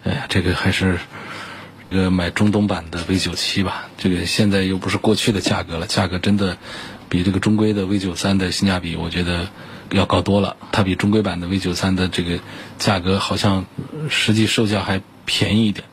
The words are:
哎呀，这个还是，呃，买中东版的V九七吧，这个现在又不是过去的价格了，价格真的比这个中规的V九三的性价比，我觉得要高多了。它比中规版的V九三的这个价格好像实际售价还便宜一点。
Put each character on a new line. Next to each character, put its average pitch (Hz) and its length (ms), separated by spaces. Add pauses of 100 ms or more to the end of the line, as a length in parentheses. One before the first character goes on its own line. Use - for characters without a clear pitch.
哎 92 80
呀， - 160
这 98 140
个 87 120
还 95 200
是， 92 260 (920)
呃， 92 200
买 90 180
中 104 220
东 104 160
版 90 240
的 85 160
V 95 100
九 87 160
七 - 300
吧， - 240 (100)
这 95 120
个 87 160
现 101 260
在 98 120
又 95 140
不 92 120
是 95 80
过 110 180
去 - 160
的 101 80
价 90 240
格 85 140
了， 85 100
价 98 200
格 90 120
真 101 160
的 95 220 (500)
比 90 160
这 95 80
个 92 80
中 107 160
规 107 160
的 101 140
V 101 140
九 92 160
三 98 220
的 92 140
性 98 160
价 90 140
比， 85 160
我 85 120
觉 87 140
得 87 240 (440)
要 98 140
高 92 160
多 101 200
了。 - 160 (160)
它 107 100
比 92 120
中 101 160
规 107 100
版 90 180
的 87 80
V 95 120
九 92 140
三 92 220
的 92 120
这 90 160
个 87 160 (380)
价 98 220
格 95 200
好 - 180
像 95 280 (440)
实 - 240
际 107 140
售 113 180
价 101 160
还 95 200 (240)
便 95 320
宜 110 100
一 101 40
点。 - 200